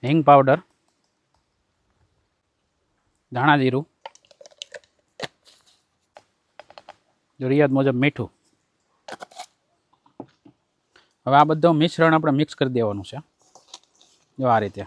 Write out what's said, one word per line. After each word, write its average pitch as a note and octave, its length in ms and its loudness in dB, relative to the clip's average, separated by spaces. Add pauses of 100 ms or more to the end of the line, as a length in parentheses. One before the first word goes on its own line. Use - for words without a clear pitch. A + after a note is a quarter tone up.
હિંગ D3 220 0
પાવડર, C#3 340 6 (2750)
ધાણા C#3+ 280 2
જીરું, C3 240 -2 (3500)
જરૂરિયાત C3+ 380 0
મુજબ C3+ 260 0
મીઠું. C3+ 260 -2 (3000)
હવે C3+ 120 2
આ D3+ 120 4
બધું D#3+ 320 0
મિશ્રણ E3 360 0
આપણે D#3+ 220 -2
મિક્સ - 160 -4
કરી C3 220 -4
દેવાનું G2+ 320 -6
છે, B2+ 80 -16 (1200)
જો C3 100 -4
આ A#2 120 2
રીતે. G2 280 -8